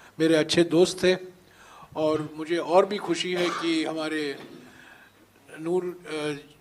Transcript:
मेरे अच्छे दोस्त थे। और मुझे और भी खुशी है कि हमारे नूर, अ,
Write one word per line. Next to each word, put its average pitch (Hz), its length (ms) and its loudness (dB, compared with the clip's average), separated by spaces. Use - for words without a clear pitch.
मेरे 160 160 4
अच्छे 156 280 4
दोस्त 170 400 2
थे। 180 140 4
और 156 420 -2
मुझे 160 200 -2
और 165 280 4
भी 202 120 -4
खुशी 180 360 -4
है 175 160 0
कि 160 360 -2
हमारे 156 520 -6
नूर, 175 240 -2
अ, 151 500 -6